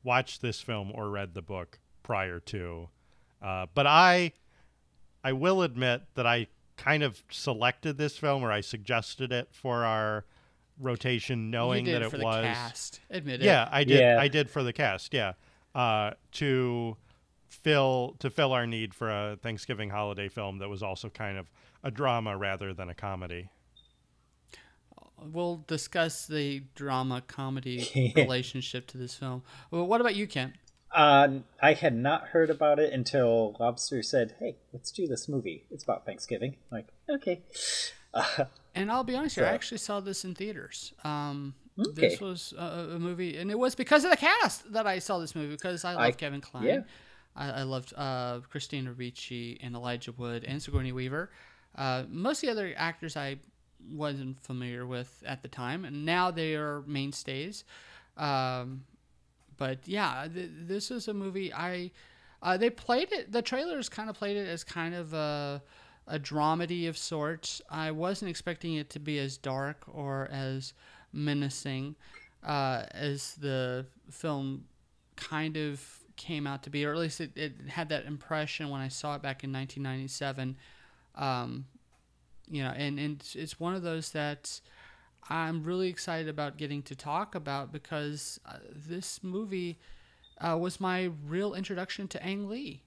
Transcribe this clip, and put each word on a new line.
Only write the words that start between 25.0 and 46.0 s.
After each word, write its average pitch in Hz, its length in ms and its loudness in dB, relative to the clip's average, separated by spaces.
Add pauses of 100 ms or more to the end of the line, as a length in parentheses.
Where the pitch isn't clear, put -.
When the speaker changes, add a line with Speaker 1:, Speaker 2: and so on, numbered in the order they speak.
Speaker 2:
We'll 165 440 -2
discuss 165 580 0
the 143 380 -2 (100)
drama 131 540 0
comedy 131 840 0
Speaker 3:
<laughs> - 20 4
Speaker 2:
relationship 127 720 2
to - 100 -16
this 123 160 -8
film. 127 300 -6 (260)
Well, 170 160 0
what 226 160 6
about 220 140 4
you, 202 100 0
Kent? 131 280 -2 (380)
Speaker 3:
Uh, 143 380 12 (320)
I 147 120 10
had 139 220 6
not 139 340 2
heard 165 200 8
about 147 300 6
it 151 120 6
until 117 680 6
Lobster 120 440 2
said, 120 360 4
"Hey, 120 180 -4 (160)
let's - 180 -10
do 180 160 -2
this 123 220 -4
movie. 101 420 -4
It's - 120 -14
about - 220 0
Thanksgiving." 113 520 -4 (140)
I'm 117 80 -6
like, - 80 -12 (220)
okay. 233 360 -2
<laughs> - 60 -20 (600)
Uh, - 300 0 (320)
Speaker 2:
And 196 160 0
I'll 247 140 2
be 247 100 -2
honest 294 200 -2
here, 170 100 4
I 180 60 4
Speaker 3:
so - 20 2
Speaker 2:
actually 233 240 -4
saw 202 240 -4
this 196 240 -6
in 180 100 -6
theaters. - 560 -10 (140)
Um, 143 500 -4 (240)
Speaker 3:
Okay. 156 300 4
Speaker 2:
this - 100 0
was 185 380 -8
a, 170 380 -6
a 170 40 -4
movie, 175 380 -2
and 180 120 -4
it 214 80 -2
was 254 160 2
because 285 300 6
of 359 80 6
the 302 60 8
cast 370 560 4
that 220 120 0
I 185 140 2
saw 190 180 -2
this 165 160 -4
movie, 151 220 -4
because 180 300 -4
I 180 80 -2
love 170 80 0